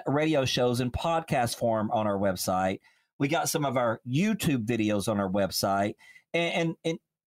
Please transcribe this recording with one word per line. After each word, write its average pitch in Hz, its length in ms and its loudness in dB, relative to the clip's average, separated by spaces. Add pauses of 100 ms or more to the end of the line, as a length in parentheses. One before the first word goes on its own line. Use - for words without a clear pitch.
radio 156 380 2
shows 123 380 2
in 123 80 -2
podcast 160 680 -2
form 110 340 0
on 110 160 0
our 101 120 0
website. 95 600 0 (380)
We 139 100 0
got 156 200 0
some 151 160 -2
of 131 140 0
our 113 280 0
YouTube 143 600 0
videos 107 420 0
on 104 100 2
our 98 120 0
website. 98 640 0 (400)
And, 165 400 -2 (100)
and, 165 140 -2 (280)